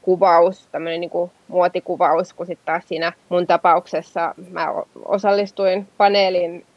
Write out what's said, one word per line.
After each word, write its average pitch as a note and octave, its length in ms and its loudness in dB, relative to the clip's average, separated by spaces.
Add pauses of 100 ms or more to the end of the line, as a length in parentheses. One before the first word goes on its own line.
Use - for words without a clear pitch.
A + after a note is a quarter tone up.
kuvaus, F3+ 680 2
tämmönen E3 280 -6
niinku F3 300 -6 (180)
muotikuvaus, F3 840 0
kun F3 140 -12
sit F3 180 -10
taas E3 240 -6
siinä E3 240 -4 (160)
mun F3+ 180 0
tapauksessa E3+ 880 0 (160)
mä E3 200 -4
o-, - 180 -8 (160)
osallistuin G3 920 0
paneeliin F#3 680 2 (120)